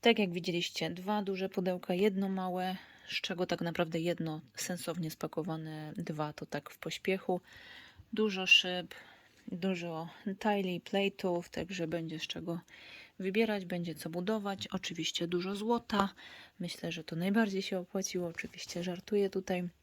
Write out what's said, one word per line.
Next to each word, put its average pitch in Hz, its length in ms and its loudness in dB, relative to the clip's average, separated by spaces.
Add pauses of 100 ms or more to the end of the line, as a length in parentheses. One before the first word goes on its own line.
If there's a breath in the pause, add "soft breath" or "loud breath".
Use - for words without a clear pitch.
Tak 233 180 8
jak 196 140 4
widzieliście, 170 580 0
dwa 190 320 0
duże 190 260 -2
pudełka, 180 460 0
jedno 196 340 4
małe, 185 480 -2 (320 loud breath)
z - 120 -4
czego 180 260 0
tak 175 140 2
naprawdę 165 400 0
jedno 165 400 0 (160)
sensownie 170 540 -4
spakowane, 156 880 -4
dwa 151 360 -2
to - 140 -10
tak - 240 -6
w - 80 -20
pośpiechu. 185 640 0 (720 loud breath)
Dużo 202 340 2
szyb, 180 480 6 (540 loud breath)
dużo 170 600 -2 (300 loud breath)
tili, 196 420 2
plate'ów, 196 680 2
także 175 380 -4
będzie 160 320 -2
z - 80 -6
czego 170 340 -4 (600 loud breath)
wybierać, 202 440 2
będzie 175 300 -2
co - 160 -6
budować. 196 560 -2
Oczywiście 170 600 -2
dużo 180 300 0
złota. 214 580 2 (460 loud breath)
Myślę, - 320 -4
że 160 120 -8
to - 120 -6
najbardziej 196 460 4
się 196 160 -2
opłaciło. 180 500 -2
Oczywiście - 540 -8
żartuję 190 480 2
tutaj. 185 380 0 (140)